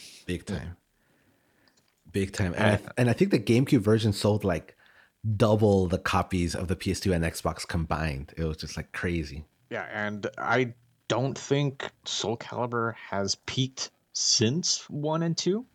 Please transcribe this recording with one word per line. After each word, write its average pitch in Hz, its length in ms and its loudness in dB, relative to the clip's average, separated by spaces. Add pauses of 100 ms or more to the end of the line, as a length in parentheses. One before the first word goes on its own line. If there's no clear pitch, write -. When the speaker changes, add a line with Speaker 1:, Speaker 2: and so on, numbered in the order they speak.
(260)
Speaker 1:
Big 87 240 -6
Speaker 2:
Yeah. 95 80 -4
Speaker 1:
time. 87 200 -10 (1300)
Big 98 220 0
time. 90 220 0
And 107 80 -2
I 107 60 4
Speaker 3:
And 104 100 2
Speaker 1:
th-, - 180 -16
and 123 120 4
I 117 40 4
think 196 180 2
the 139 80 4
GameCube 123 420 4
version 107 320 4
sold, 104 300 2
like, 87 320 -2 (600)
double 104 520 6
the 87 120 0
copies 90 560 0
of 90 120 -4
the 90 80 0
P - 160 -2
S 87 80 -2
two 98 140 2
and 85 100 2
Xbox - 440 -4
combined. 80 720 -2
It 82 80 -2
was 78 120 -4
just, - 200 -12
like, - 160 -10
crazy. 78 520 -4 (240)
Speaker 3:
Yeah, 104 220 -6
and 104 340 -6 (120)
I 117 360 0 (360)
don't 123 280 0
think 143 540 -2 (140)
Soul - 320 -4
Calibur 113 580 -4
has 98 400 -4 (100)
peaked - 460 -4 (220)
since - 760 0
one 156 340 -2
and 165 140 0
two. 214 380 0